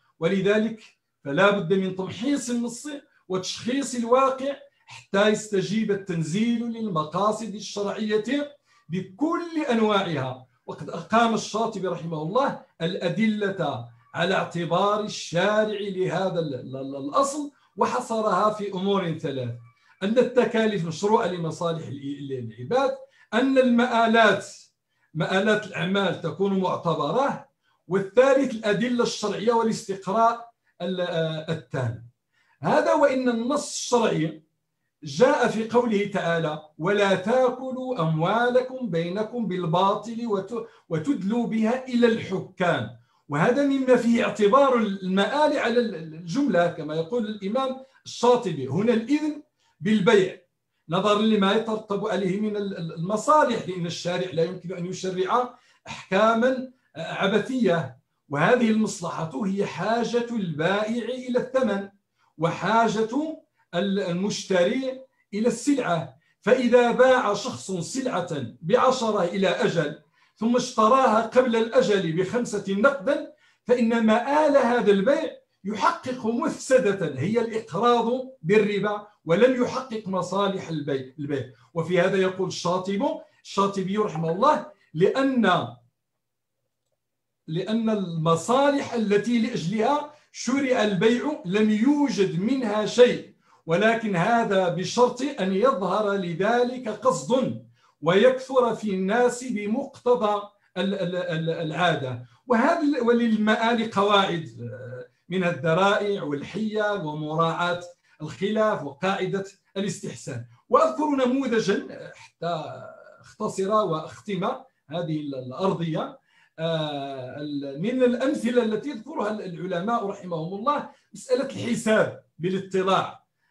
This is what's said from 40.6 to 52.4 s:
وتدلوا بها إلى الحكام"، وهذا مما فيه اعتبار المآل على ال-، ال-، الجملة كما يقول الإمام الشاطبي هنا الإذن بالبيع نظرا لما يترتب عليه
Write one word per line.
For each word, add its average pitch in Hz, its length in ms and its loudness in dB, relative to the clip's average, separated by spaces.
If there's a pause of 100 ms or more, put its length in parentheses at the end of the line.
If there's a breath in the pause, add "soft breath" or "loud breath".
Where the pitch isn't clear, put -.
وتدلوا 202 580 -2
بها 220 420 0
إلى 240 180 4
الحكام"، 175 840 -2 (380 soft breath)
وهذا 226 380 2
مما 262 300 4
فيه 233 280 2
اعتبار 247 520 4
المآل 208 840 2
على 233 220 2
ال-، 208 140 -2
ال-، 160 200 -12
الجملة 175 520 0
كما 156 280 -6
يقول 196 320 -2
الإمام 226 500 -4 (280 loud breath)
الشاطبي 196 640 0
هنا 202 240 2
الإذن 294 500 -2 (380)
بالبيع 202 560 4 (520)
نظرا 202 340 2
لما 208 300 4
يترتب 214 540 -2
عليه 190 340 -2